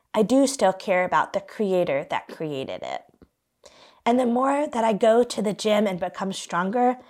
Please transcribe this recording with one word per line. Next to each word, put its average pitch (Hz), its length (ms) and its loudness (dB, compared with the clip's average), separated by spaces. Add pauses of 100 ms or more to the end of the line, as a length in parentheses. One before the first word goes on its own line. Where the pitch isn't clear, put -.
(140)
I 220 100 2
do 262 220 4
still 208 280 2
care 185 320 0
about 165 260 0
the 196 80 -4
creator 175 720 -2
that - 180 -6
created 135 540 -8
it. 64 220 -10 (1040)
And 240 140 2
the 254 60 0
more 269 420 0
that 233 160 -2
I 226 80 2
go 226 320 4
to 240 180 -4
the 202 120 -2
gym 214 340 0
and 185 120 -4
become 185 340 -6
stronger, 247 640 -2 (120)